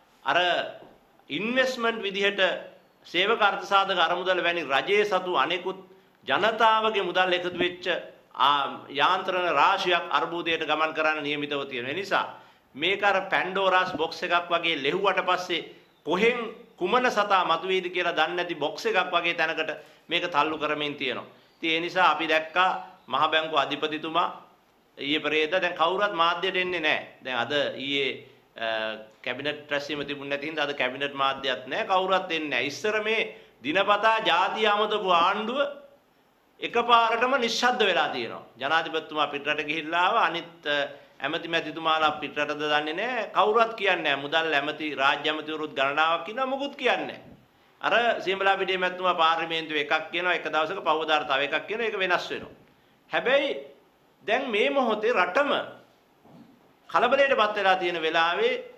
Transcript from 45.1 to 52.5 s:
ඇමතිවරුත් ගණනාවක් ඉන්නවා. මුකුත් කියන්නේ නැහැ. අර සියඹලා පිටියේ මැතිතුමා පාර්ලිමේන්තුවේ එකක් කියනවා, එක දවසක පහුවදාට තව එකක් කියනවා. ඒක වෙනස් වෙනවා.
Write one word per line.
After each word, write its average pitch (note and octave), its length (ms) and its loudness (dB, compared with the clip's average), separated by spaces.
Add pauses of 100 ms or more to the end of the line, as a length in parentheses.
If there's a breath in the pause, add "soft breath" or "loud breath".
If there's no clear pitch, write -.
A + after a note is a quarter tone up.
ඇමතිවරුත් D#3 440 -6
ගණනාවක් D#3 560 2
ඉන්නවා. B3+ 160 -4
මුකුත් C4+ 300 -4
කියන්නේ F#3+ 320 0
නැහැ. - 220 -14 (520 soft breath)
අර G#3+ 400 0
සියඹලා G3 360 2
පිටියේ F#3 200 0
මැතිතුමා F3+ 380 0
පාර්ලිමේන්තුවේ D#3+ 680 0
එකක් D#3+ 300 -2
කියනවා, F3 220 0
එක D#3+ 120 -2
දවසක D#3 380 -2
පහුවදාට D#3 440 2
තව C#3 140 0
එකක් D3 260 -2
කියනවා. A3+ 200 -4
ඒක G3+ 100 -4
වෙනස් F3+ 320 0
වෙනවා. A#2 260 -10 (560 soft breath)